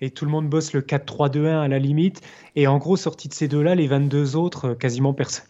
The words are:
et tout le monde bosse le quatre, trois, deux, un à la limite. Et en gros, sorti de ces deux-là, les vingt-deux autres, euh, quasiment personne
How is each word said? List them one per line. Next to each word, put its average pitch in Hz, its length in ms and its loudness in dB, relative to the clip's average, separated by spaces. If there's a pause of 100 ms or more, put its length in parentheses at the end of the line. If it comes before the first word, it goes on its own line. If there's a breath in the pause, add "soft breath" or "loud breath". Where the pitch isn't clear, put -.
et 135 100 -4
tout - 140 -10
le 147 60 -2
monde 156 180 -2
bosse 156 240 -2
le 139 80 0
quatre, 139 240 -2
trois, - 240 -2
deux, 147 180 0
un 160 140 2
à 147 80 0
la 135 100 0
limite. 147 440 0 (340 loud breath)
Et 147 100 4
en 139 120 4
gros, 160 180 0
sorti 156 320 -6
de - 60 -14
ces 156 120 -2
deux-là, 147 280 2
les 165 120 2
vingt-deux 139 500 2
autres, 165 340 -2
euh, 117 40 -2
quasiment 127 380 0
personne - 380 -6